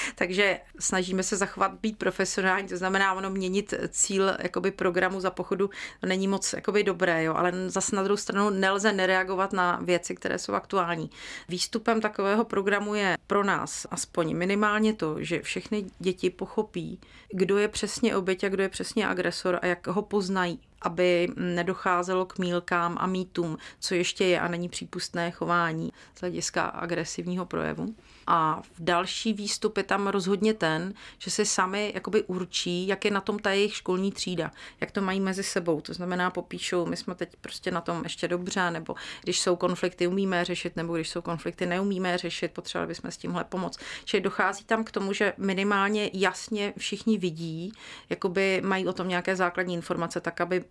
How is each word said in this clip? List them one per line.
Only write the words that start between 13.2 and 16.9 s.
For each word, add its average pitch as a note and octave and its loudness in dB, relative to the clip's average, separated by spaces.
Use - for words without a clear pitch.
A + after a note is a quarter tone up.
pro G3 2
nás F3 -2
aspoň E3 0
minimálně G#3 2
to, D#3 -2
že D#3+ -2
všechny G3+ -4
děti F#3 0
pochopí, F#3 -6